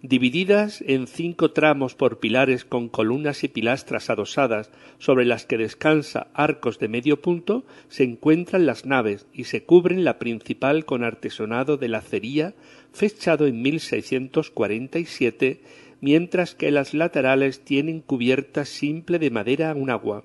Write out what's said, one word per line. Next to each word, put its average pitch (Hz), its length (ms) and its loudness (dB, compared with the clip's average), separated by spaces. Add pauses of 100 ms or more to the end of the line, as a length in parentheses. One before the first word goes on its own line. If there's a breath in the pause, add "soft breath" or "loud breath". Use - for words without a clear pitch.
Divididas 175 840 2
en 131 180 0
cinco 165 460 -2
tramos 143 420 2
por 113 240 0
pilares 127 480 2
con 120 240 -4
columnas 135 540 -2
y - 60 -2
pilastras 117 600 -4
adosadas, 110 640 -2 (260 loud breath)
sobre 127 280 4
las 117 200 0
que 117 140 -2
descansa 143 760 0
arcos 143 460 -2
de 127 80 -2
medio 123 340 0
punto, 180 440 -2 (220 loud breath)
se - 160 0
encuentran 160 600 2
las 127 220 -2
naves 110 440 0
y 127 120 -12
se 117 200 -6
cubren 175 400 4
la 127 140 0
principal 131 680 -2
con 123 180 -4
artesonado 120 760 -4
de 135 100 -4
lacería 117 680 -4 (360 loud breath)
fechado 170 540 0
en 117 160 0
mil 147 180 0
seiscientos 131 680 -4
cuarenta 117 480 -4
y 170 80 -4
siete, - 560 -2 (380 loud breath)
mientras 170 560 2
que - 160 0
las 139 240 0
laterales 135 680 2
tienen 151 380 -2
cubierta 131 640 0
simple 160 540 -4
de 151 100 2
madera 123 400 0
a 151 60 -4
un 135 160 -2
agua. 107 340 -4